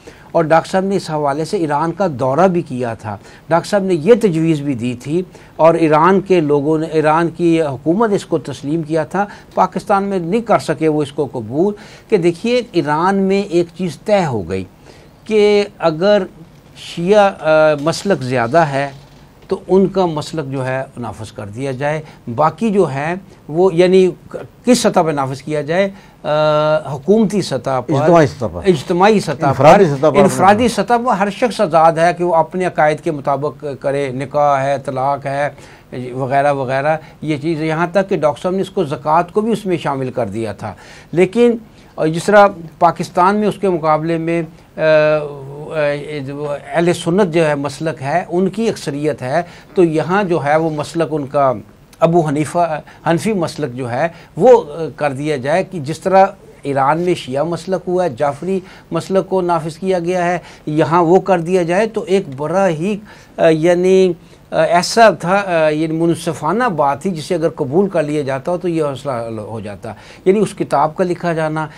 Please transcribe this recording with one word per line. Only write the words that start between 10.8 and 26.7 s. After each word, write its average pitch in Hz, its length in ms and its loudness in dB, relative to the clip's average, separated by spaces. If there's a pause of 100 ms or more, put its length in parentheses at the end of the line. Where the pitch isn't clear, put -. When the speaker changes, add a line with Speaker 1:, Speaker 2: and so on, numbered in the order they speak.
Speaker 1:
वो 151 160 0
इसको 139 220 -6
कबूल 135 480 -2 (360)
कि 220 80 2
देखिए, 220 580 0
ईरान 160 400 0
में 196 340 0
एक 170 200 0
चीज़ 175 360 -6
तय 202 180 2
हो 123 200 -2
गई 95 200 -6 (640)
कि 208 400 2 (140)
अगर 180 460 2 (500)
शिया, 196 500 2
अ, 156 540 2
मसलक 160 400 -2
ज़्यादा 127 420 2
है 139 440 -4 (420)
तो 190 200 -6
उनका 190 360 2
मसलक 156 400 -4
जो 135 160 -6
है 131 260 -4 (120)
नाफिज 107 320 -10
कर 110 140 -12
दिया 120 260 -8
जाए, 147 320 -4 (260)
बाकी 151 420 -2
जो 190 140 2
है 147 360 -6 (280)
वो 180 220 2
यानी 180 360 4
क-, - 400 -8 (180)
किस 240 180 4
सतह 196 200 2
पर 160 100 -2
नाफिज 135 280 -4
किया 151 200 -6
जाए, 170 260 -2
अ, 151 1000 -2